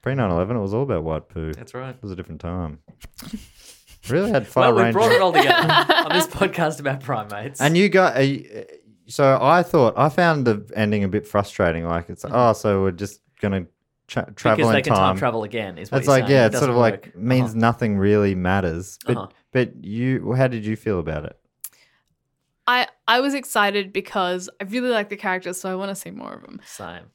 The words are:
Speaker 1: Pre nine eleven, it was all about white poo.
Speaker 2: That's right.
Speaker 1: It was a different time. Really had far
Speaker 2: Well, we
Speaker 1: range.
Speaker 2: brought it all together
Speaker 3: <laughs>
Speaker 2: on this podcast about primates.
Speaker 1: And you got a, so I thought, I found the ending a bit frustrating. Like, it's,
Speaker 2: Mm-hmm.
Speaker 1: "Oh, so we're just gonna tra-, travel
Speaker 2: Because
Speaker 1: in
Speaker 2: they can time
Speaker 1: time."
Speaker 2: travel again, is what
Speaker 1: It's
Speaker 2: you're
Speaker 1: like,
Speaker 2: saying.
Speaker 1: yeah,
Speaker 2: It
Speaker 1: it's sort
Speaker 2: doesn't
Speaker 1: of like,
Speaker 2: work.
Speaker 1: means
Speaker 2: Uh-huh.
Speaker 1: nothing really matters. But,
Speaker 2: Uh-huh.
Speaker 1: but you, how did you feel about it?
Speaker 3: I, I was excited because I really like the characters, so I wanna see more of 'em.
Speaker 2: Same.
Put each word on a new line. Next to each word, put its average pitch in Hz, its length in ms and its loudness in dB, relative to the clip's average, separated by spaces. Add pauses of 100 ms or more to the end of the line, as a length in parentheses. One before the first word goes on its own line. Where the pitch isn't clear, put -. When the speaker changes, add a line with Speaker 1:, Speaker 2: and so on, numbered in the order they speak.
Speaker 1:
Pre 131 140 -4
nine 117 160 0
eleven, 92 260 0
it 113 40 -2
was 98 140 -4
all 120 100 0
about 98 180 -2
white 78 260 -6
poo. 78 260 -8
Speaker 2:
That's - 200 -18
right. 131 160 -12
Speaker 1:
It 127 120 -18
was 101 100 -10
a 90 40 -10
different 85 240 -14
time. 85 380 -8 (1300)
Really 185 220 0
had 131 160 -2
far 127 200 2
Speaker 2:
Well, 120 100 6
we 113 60 4
Speaker 1:
range. 117 120 4
Speaker 2:
brought 220 180 4
it 494 80 6
all 190 120 2
together 349 360 2
Speaker 3:
<laughs> 330 260 2
Speaker 2:
on - 180 0
this 311 160 2
podcast 165 500 -2
about 135 220 -4
primates. 107 600 -8
Speaker 1:
And 151 160 4
you 202 120 6
got 175 280 4
a, 135 500 -2 (420)
so 135 320 4
I 160 240 4
thought, 135 320 4
I 135 120 4
found 160 380 2
the 104 180 0 (120)
ending 104 280 0
a 98 40 -2
bit 101 180 -2
frustrating. 87 600 -2
Like, 85 240 -4
it's, - 140 -16
Speaker 2:
Mm-hmm. - 100 -8
Speaker 1:
"Oh, 120 180 4
so 101 300 0
we're 95 100 0
just 95 280 -10 (200)
gonna 98 260 -2 (420)
tra-, - 280 -8
travel 110 200 2
Speaker 2:
Because 117 140 2
Speaker 1:
in 113 40 4
Speaker 2:
they 139 80 2
can 135 120 0
time 95 160 4
Speaker 1:
time." 95 80 -2
Speaker 2:
travel 113 260 -2
again, 101 340 -8
is 95 120 -14
what 139 80 0
Speaker 1:
It's 127 80 -2
Speaker 2:
you're 135 100 6
Speaker 1:
like, 127 100 2
Speaker 2:
saying. 139 60 2
Speaker 1:
yeah, 131 120 6
Speaker 2:
It - 40 6
Speaker 1:
it's 107 80 0
sort 123 60 0
Speaker 2:
doesn't 131 120 2
Speaker 1:
of - 60 4
like, 110 260 2
Speaker 2:
work. - 100 -20
Speaker 1:
means 120 340 0
Speaker 2:
Uh-huh. 113 100 -4
Speaker 1:
nothing 113 380 2
really 101 380 2
matters. 90 680 -2
But, 123 100 0
Speaker 2:
Uh-huh. 95 100 -10 (260)
Speaker 1:
but - 320 -2
you, 113 480 -4
how 131 160 2
did 117 160 -6
you 110 100 -2
feel 107 240 -4
about 78 280 -6
it? - 100 -14 (1300)
Speaker 3:
I, 247 200 2 (220)
I 240 120 4
was 277 140 0
excited 202 580 -2
because 185 560 -4 (120)
I 196 40 -10
really 247 260 -4
like 208 200 -2
the 202 60 -10
characters, 185 440 -6
so 190 100 -8
I 185 40 -4
wanna 196 200 -8
see 170 160 -14
more 55 240 -14
of - 100 -20
'em. - 200 -20
Speaker 2:
Same. 87 380 -16 (120)